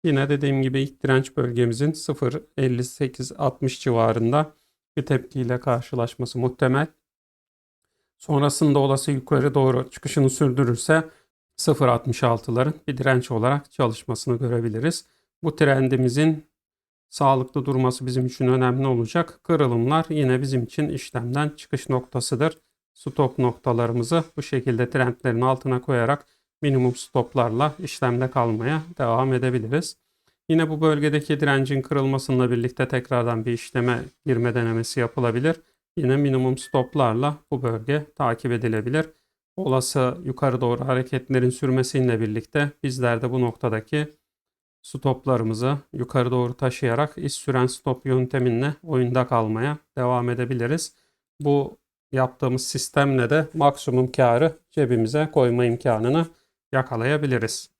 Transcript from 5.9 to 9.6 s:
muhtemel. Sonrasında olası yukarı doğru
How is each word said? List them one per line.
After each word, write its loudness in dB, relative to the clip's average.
muhtemel. 0
Sonrasında 2
olası 2
yukarı 0
doğru 2